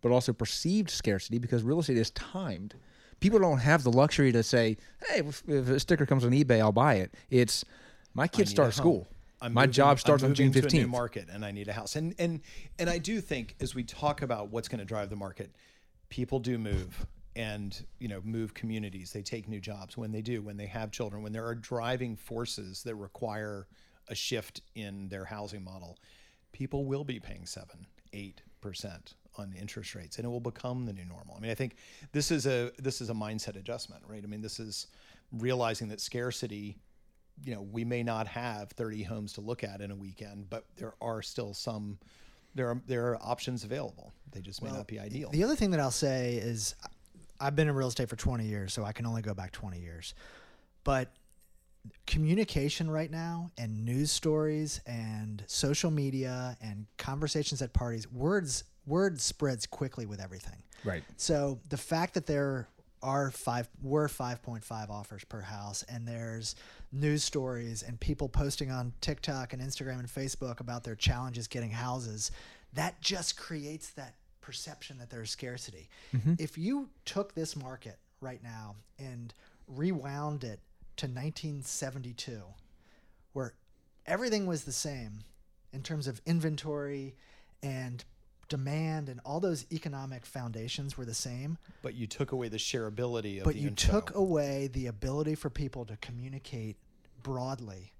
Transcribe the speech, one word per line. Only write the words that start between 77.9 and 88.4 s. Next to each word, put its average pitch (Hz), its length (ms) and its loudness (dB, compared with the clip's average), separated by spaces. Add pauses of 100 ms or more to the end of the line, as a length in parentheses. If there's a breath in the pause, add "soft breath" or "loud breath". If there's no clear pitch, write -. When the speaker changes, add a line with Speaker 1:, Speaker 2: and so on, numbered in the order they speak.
Speaker 3:
right 127 220 -10
now 110 320 -12 (240)
and 123 340 -10 (340 soft breath)
rewound 143 760 -2
it 110 160 -8 (380)
to 143 100 -4
nineteen 143 560 -6
seventy-two, 127 800 -8 (880)
where 127 220 -6 (520)
everything 208 400 0
was 170 200 -2
the 135 80 -8
same 117 460 -6 (520)
in 135 100 -8
terms 147 260 -4
of 120 180 -6
inventory 147 920 -2 (480 soft breath)
and 127 400 -6 (460)